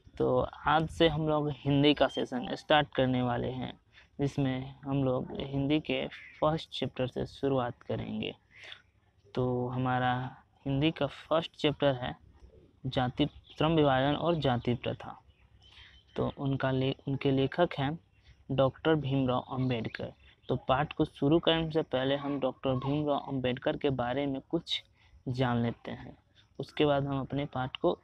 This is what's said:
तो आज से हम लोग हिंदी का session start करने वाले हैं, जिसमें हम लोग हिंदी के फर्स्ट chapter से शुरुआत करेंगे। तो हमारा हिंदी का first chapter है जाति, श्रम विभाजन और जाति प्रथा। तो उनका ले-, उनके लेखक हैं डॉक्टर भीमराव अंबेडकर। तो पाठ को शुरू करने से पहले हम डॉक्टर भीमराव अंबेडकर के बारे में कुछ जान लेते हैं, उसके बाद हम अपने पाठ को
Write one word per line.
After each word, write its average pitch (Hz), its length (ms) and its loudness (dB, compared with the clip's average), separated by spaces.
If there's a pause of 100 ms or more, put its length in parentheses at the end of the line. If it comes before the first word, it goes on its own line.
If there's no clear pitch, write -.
(180)
तो 127 300 2 (180)
आज 156 220 4
से 165 200 4
हम 156 200 0
लोग 151 220 0
हिंदी 143 440 4
का 139 140 4
session 127 460 -4
start 151 420 2
करने 127 260 2
वाले 120 260 -2
हैं, 123 320 -8 (400)
जिसमें 135 540 -2 (100)
हम 139 200 0
लोग 131 240 0 (120)
हिंदी 139 400 0
के 135 280 -4
फर्स्ट - 600 -2
chapter - 360 -4
से 127 200 -4
शुरुआत 127 560 -2
करेंगे। 110 520 -6 (1000)
तो 123 340 0
हमारा 127 680 0 (300)
हिंदी 139 240 2
का 156 160 -2
first - 500 -2
chapter 143 380 2
है 131 220 -6 (680)
जाति, 131 400 0
श्रम - 460 -2
विभाजन 143 420 4
और 160 200 0
जाति 123 400 0
प्रथा। - 460 -8 (960)
तो 127 220 -2
उनका 135 320 -2
ले-, 131 260 0 (120)
उनके 139 220 -2
लेखक 135 380 2 (100)
हैं 147 200 -4 (540)
डॉक्टर 135 420 2
भीमराव 135 460 2
अंबेडकर। 127 720 -4 (360)
तो 131 80 0
पाठ 139 360 0
को 156 120 0
शुरू 151 340 2
करने 165 320 2
से 156 120 0
पहले 135 340 0
हम 139 240 -4
डॉक्टर 131 300 -2
भीमराव 139 480 0
अंबेडकर 135 580 -2
के 147 140 0
बारे 127 360 -2
में 135 140 -4
कुछ - 440 -6 (440)
जान 123 340 0
लेते 117 280 -4
हैं, 123 260 -14 (420)
उसके - 280 0
बाद 139 200 2
हम 139 140 -2
अपने 139 240 -4
पाठ 131 320 -6
को - 280 0